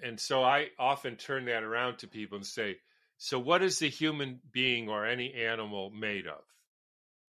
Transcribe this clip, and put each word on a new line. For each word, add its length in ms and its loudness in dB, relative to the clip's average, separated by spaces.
and 160 -6
so 240 4
I 340 6
often 380 2
turn 300 -4
that 180 0
around 360 -2
to 80 -14
people 300 -10
and 80 -10
say, 360 -6
"So 220 -2
what 240 4
is 160 2
the 100 2
human 520 -2
being 380 0
or 160 0
any 280 -2
animal 560 -2
made 380 -6
of?" 160 -10